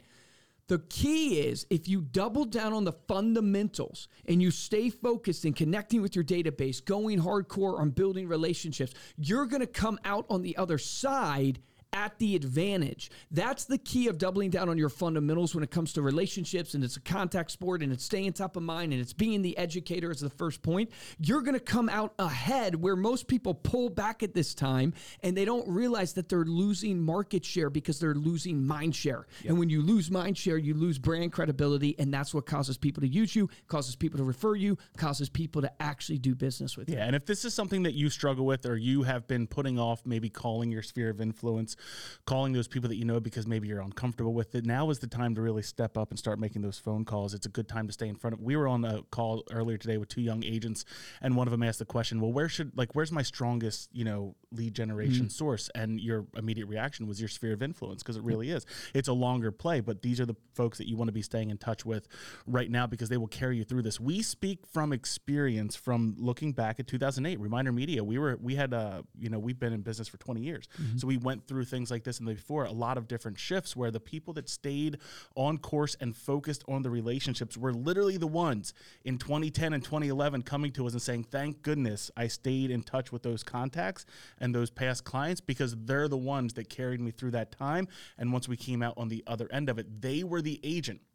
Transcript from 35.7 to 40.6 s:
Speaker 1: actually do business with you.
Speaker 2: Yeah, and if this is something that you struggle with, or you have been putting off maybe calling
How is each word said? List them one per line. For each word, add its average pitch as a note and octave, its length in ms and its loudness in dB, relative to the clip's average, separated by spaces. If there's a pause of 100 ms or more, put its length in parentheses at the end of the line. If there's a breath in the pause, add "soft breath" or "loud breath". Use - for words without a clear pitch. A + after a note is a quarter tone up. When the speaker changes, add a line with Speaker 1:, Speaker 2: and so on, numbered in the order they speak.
Speaker 1:
actually D3 380 -2
do B2+ 160 2
business C3+ 420 -4
with C3+ 120 -8
you. D#3+ 80 -2
Speaker 2:
Yeah, G#2+ 80 2
and B2+ 100 4
if C#3+ 100 0
this G#3 200 0
is A#3 80 -2
something G3 300 0
that D#3+ 100 2
you D3 160 2
struggle C3+ 360 2
with, C3+ 200 2
or A#2+ 120 0
you C3 260 4
have B2+ 240 0
been A#2+ 200 2
putting C3+ 320 0
off A#2 260 0
maybe A2+ 240 0
calling A#2 420 -2